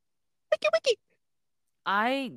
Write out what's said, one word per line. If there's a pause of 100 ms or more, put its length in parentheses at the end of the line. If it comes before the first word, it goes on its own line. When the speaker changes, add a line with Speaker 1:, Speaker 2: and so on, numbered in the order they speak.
(500)
Speaker 1:
Wiki,
wiki. (840)
Speaker 2:
I